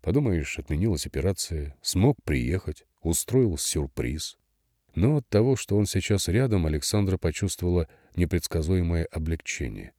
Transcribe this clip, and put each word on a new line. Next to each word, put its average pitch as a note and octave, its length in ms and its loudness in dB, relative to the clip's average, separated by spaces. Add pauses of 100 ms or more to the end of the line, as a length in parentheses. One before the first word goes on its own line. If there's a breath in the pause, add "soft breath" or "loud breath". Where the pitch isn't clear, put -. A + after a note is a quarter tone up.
Подумаешь, F#2 580 0
отменилась D#2 480 -2
операция, D2+ 720 -4
смог A2 420 2
приехать, E2 600 -2 (160)
устроил G2+ 560 0
сюрприз. C#2+ 800 -4 (580)
Но C3 220 4
от C#3 100 -4
того, A#2+ 280 4
что G#2 220 -2
он G#2 80 4
сейчас G2 420 0
рядом, G#2 380 2
Александра F#2 520 0
почувствовала F2 720 0 (280 soft breath)
непредсказуемое E2+ 880 0
облегчение. C2 920 -6